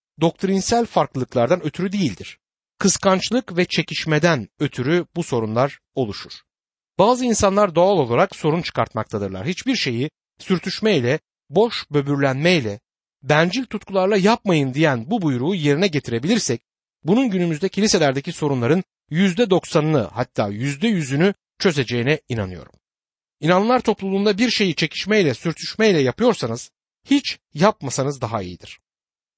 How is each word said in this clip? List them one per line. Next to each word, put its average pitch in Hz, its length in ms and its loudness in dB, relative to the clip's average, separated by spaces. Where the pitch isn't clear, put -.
doktrinsel 190 640 0
farklılıklardan 139 800 0
ötürü 175 280 -4
değildir. 170 460 -4
Kıskançlık 190 800 0
ve 180 80 2
çekişmeden 156 840 -2
ötürü 151 480 -2
bu 170 60 -2
sorunlar 120 560 -2
oluşur. 110 380 -6
Bazı 240 260 4
insanlar 202 500 2
doğal 180 240 4
olarak 135 380 0
sorun 160 260 0
çıkartmaktadırlar. 101 840 -6
Hiçbir 135 300 -4
şeyi 127 340 -4
sürtüşmeyle, 165 840 0
boş 202 400 0
böbürlenmeyle 139 920 0
bencil 170 420 2
tutkularla 196 520 -2
yapmayın 180 580 2
diyen 135 360 0
bu 226 120 -2
buyruğu 143 320 0
yerine 151 320 2
getirebilirsek, 147 760 -2
bunun 226 260 2
günümüzde 175 380 -2
kiliselerdeki 160 640 0
sorunların 139 520 0
yüzde 190 400 2
doksanını, 156 500 2
hatta 123 360 -2
yüzde 139 400 -4
yüzünü 165 460 0
çözeceğine 135 720 0
inanıyorum. 92 440 -8
İnananlar 196 400 2
topluluğunda 196 580 0
bir 240 120 2
şeyi 190 240 0
çekişmeyle, 175 600 0
sürtüşmeyle 175 640 0
yapıyorsanız, 131 720 0
hiç - 280 0
yapmasanız 143 680 -2
daha 113 220 -4
iyidir. 90 360 -16